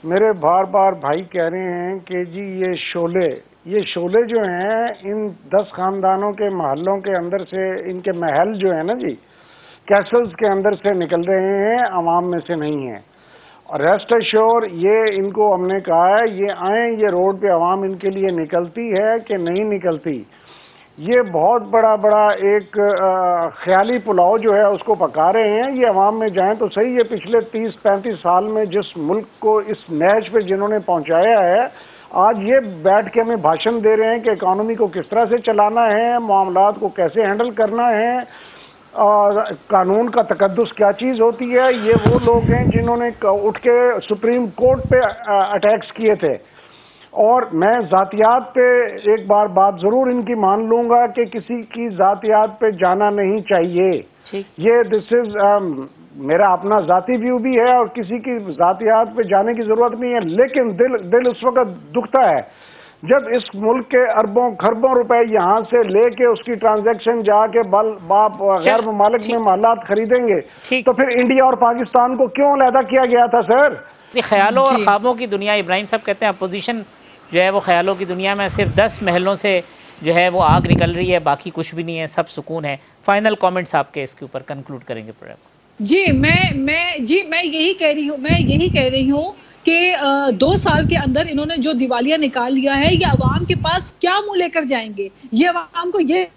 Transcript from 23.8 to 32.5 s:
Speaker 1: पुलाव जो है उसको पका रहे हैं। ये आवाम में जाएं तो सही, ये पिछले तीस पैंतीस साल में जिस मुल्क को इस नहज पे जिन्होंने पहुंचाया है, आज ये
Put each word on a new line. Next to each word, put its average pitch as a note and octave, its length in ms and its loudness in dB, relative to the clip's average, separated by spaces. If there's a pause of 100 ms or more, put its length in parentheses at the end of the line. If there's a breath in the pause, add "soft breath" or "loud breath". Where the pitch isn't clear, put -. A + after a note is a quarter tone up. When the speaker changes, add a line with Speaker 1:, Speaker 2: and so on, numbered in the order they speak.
Speaker 1:
पुलाव G3 400 2
जो G#3+ 140 0
है G#3 160 4
उसको G3+ 260 0
पका D#3+ 360 0
रहे A3 180 2
हैं। B3 280 -2
ये B3 120 2
आवाम G3 280 2
में A3 120 -2
जाएं F#3+ 280 0
तो G#3+ 120 -2
सही, A#3+ 280 -2
ये A#3+ 60 2
पिछले A3+ 380 -2
तीस A3 340 -6
पैंतीस G3+ 400 -2
साल F3+ 300 0
में G#3+ 200 -2
जिस F#3+ 340 -4
मुल्क F3 300 -4 (120)
को G#3+ 200 2
इस G#3 300 -8
नहज F3 380 0
पे G#3+ 140 0
जिन्होंने G3+ 360 -2
पहुंचाया F3 640 0
है, F#3+ 260 2 (480 loud breath)
आज G#3 240 2
ये A#3 220 2